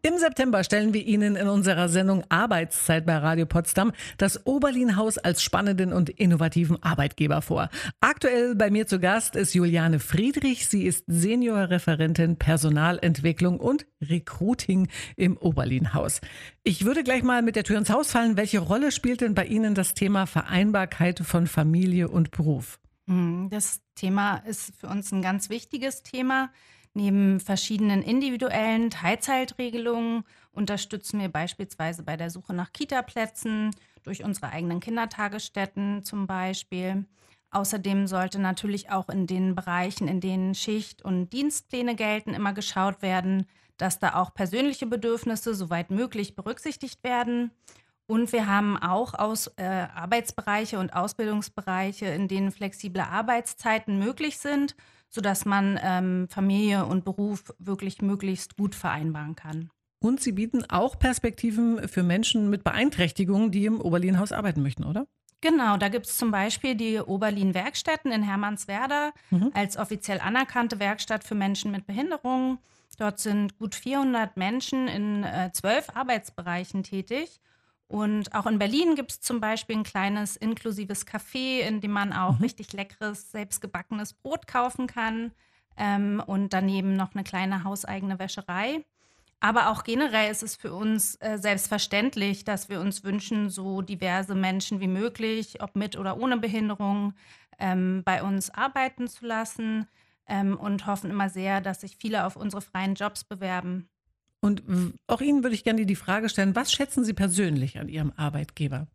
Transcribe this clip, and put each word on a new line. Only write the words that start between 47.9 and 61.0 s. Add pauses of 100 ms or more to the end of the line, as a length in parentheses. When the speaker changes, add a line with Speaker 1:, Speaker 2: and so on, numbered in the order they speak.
Speaker 2:
Und
wir
haben
auch
Aus-,
äh,
Arbeitsbereiche
und
Ausbildungsbereiche,
in
denen
flexible
Arbeitszeiten
möglich
sind, (380)
sodass
man,
ähm,
Familie
und
Beruf
wirklich
möglichst
gut
vereinbaren
kann. (300)
Speaker 1:
Und
Sie
bieten
auch
Perspektiven